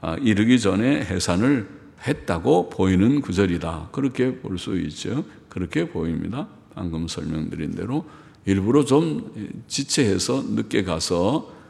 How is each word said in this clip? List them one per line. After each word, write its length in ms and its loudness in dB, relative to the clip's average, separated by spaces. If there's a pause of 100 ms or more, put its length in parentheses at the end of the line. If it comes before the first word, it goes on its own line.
아, 160 -4
이르기 420 4
전에 460 2
해산을 760 0 (260)
했다고 640 0
보이는 500 4
구절이다. 720 -2
그렇게 440 -2
볼 220 -8
수 220 -4
있죠. 440 -6 (240)
그렇게 400 -4
보입니다. 600 -4 (260)
방금 340 -6
설명드린 640 -6
대로 320 -4 (400)
일부러 380 4
좀 480 2 (360)
지체해서 800 0
늦게 360 0
가서 680 0 (160)